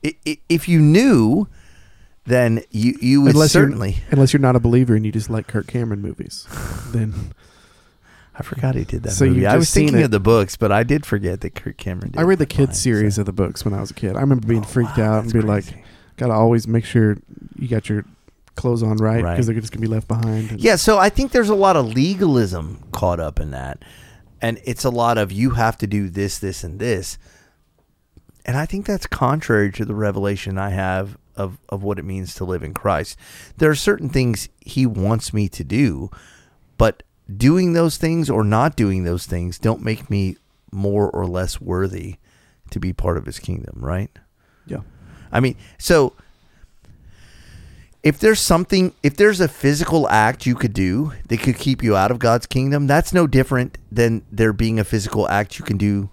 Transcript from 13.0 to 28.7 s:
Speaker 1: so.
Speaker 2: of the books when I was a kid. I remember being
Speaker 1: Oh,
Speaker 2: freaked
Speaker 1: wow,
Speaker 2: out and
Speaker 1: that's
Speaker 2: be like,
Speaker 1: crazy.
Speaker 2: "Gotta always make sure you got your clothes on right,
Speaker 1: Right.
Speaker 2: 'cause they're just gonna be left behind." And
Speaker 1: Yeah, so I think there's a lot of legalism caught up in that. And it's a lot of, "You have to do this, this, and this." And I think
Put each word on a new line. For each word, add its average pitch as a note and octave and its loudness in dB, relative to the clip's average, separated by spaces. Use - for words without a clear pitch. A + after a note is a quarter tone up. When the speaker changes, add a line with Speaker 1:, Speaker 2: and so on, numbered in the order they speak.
Speaker 1:
so. G#2+ 0
Speaker 2:
of - 0
the G2 -6
books F#2 -2
when G#2 -2
I G2+ -4
was G2+ -8
a - -18
kid. F#2+ -6
I - -2
remember C3 2
being A2+ 2
Speaker 1:
Oh, G#2 -8
Speaker 2:
freaked A#2 -2
Speaker 1:
wow, A2 2
Speaker 2:
out A2 -2
and A#2 -6
Speaker 1:
that's - -6
Speaker 2:
be A2+ 2
like, G#2 0
Speaker 1:
crazy. - -18
Speaker 2:
"Gotta B2 -2
always A2+ 4
make A2+ 0
sure G#2+ 2
you C3+ -8
got A2+ -4
your G#2 -4
clothes A#2+ -2
on G#2+ 0
right, A2 0
Speaker 1:
Right. F2 -2
Speaker 2:
'cause A#2+ 0
they're A2+ -2
just A2 -10
gonna G#2 -8
be A2+ -2
left A2 -2
behind." A2 -2
And A2 -8
Speaker 1:
Yeah, G#3+ 4
so A3 4
I G3+ 4
think C4 -2
there's A#3 2
a G#3+ 2
lot G3 4
of A#2+ 0
legalism B2 0
caught F2 -2
up D#2 -4
in D#2 -6
that. C2 -12
And A#2 -4
it's B2 -6
a C3 4
lot A#2 0
of, G2 -2
"You A#2 0
have A2+ 0
to G#2+ -4
do G2+ -2
this, G2 -6
this, F#2+ -8
and F2 -12
this." A2+ -4
And B2 -4
I D3+ -2
think G3 -8